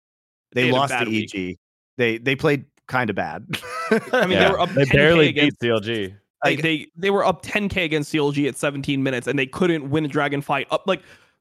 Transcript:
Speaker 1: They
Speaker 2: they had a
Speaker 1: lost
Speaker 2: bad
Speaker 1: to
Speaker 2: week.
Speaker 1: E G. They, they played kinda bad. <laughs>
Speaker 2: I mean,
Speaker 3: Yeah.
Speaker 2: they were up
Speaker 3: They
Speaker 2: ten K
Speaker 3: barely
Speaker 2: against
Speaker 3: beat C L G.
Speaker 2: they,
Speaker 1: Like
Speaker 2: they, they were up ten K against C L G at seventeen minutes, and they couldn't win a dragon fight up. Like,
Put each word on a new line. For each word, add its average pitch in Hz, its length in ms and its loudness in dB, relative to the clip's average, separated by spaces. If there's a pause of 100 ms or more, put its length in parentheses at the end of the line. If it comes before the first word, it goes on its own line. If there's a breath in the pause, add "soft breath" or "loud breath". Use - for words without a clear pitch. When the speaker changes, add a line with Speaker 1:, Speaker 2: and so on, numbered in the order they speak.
(520)
Speaker 1:
They 123 100 2
Speaker 2:
they 127 60 4
had 139 60 2
a 127 40 4
Speaker 1:
lost 135 120 2
Speaker 2:
bad 120 140 -2
Speaker 1:
to 107 60 -4
Speaker 2:
week. 107 140 -2
Speaker 1:
E - 20 -8
G. 92 320 -6 (380)
They, 113 220 2
they 131 180 -2
played 143 300 0 (220)
kinda 120 260 0
bad. 90 320 -6 (280)
<laughs> 640 160 -6 (220)
Speaker 2:
I 240 140 2
mean, 185 60 0
Speaker 3:
Yeah. 185 160 4
Speaker 2:
they - 40 4
were - 80 -2
up - 100 2
Speaker 3:
They 135 140 2
Speaker 2:
ten 131 80 0
K - 60 6
Speaker 3:
barely 156 300 6
Speaker 2:
against 143 320 0
Speaker 3:
beat 120 60 -2
C 117 40 2
L 110 100 2
G. 101 340 -4 (300)
Speaker 2:
they, 143 60 4
Speaker 1:
Like 143 120 -2
Speaker 2:
they, 160 320 -2
they 190 160 -2
were 196 140 2
up 185 180 0
ten 202 280 -4
K 180 160 -2
against 151 240 -2
C 160 80 0
L 147 120 2
G 143 160 0
at 123 120 -4
seventeen 139 440 -2
minutes, 127 240 -2
and 135 120 0
they 135 80 2
couldn't 160 420 0
win 156 160 0
a 147 40 -4
dragon 143 340 -2
fight 139 280 -2
up. - 160 -2
Like, 185 160 -2 (380 soft breath)